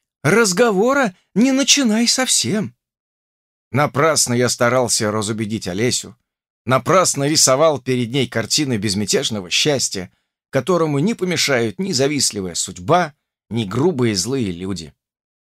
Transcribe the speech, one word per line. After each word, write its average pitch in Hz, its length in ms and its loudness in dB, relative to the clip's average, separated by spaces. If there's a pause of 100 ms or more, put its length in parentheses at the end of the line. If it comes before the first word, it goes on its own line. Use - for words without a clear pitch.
(220)
разговора 220 920 2 (200)
не 254 180 4
начинай 254 540 2
совсем. 208 680 -2 (960)
Напрасно 135 640 0
я 123 140 2
старался 120 600 0
разубедить 107 560 -4
Олесю, 101 500 -4 (480)
напрасно 139 640 2
рисовал 147 520 2
перед 123 300 -2
ней 127 180 0
картины 120 480 -2
безмятежного 101 760 -2
счастья, 120 600 -2 (380)
которому 151 500 0
не 208 140 2
помешают 139 680 -2
ни 196 120 -4
завистливая 123 640 -2
судьба, 139 600 -2 (360)
ни 113 140 -2
грубые 123 500 0
злые 107 380 -2
люди. 85 420 -8 (600)